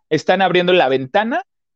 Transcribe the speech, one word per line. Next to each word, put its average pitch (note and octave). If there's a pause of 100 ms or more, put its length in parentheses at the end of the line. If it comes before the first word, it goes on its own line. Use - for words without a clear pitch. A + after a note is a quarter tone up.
están F#3
abriendo F3+
la E3
ventana G#3 (320)